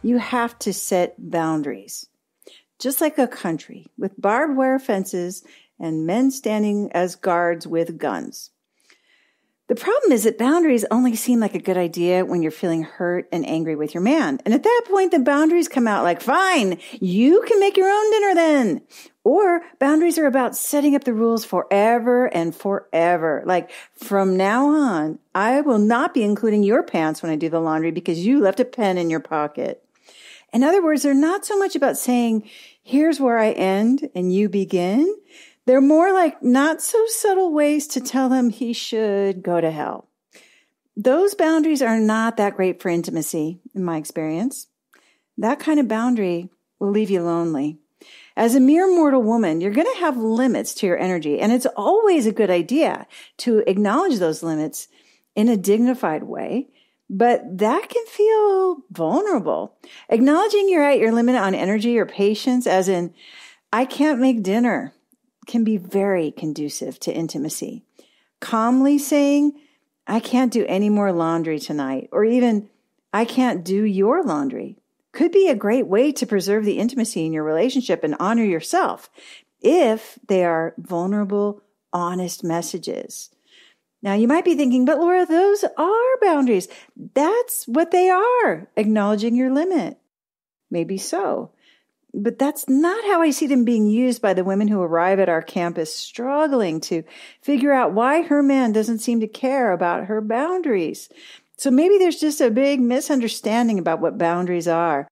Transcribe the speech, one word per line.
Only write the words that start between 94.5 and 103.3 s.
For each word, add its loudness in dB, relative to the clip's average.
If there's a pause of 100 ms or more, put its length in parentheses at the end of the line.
who 0
arrive 2
at 2
our 0
campus -6
struggling -2
to -4 (380)
figure 2
out 2
why 2
her 0
man 2
doesn't 0
seem -2
to -2
care -2
about -2
her -4
boundaries. -4 (480)
So -2
maybe 4
there's 2
just -2
a 4
big 2
misunderstanding 0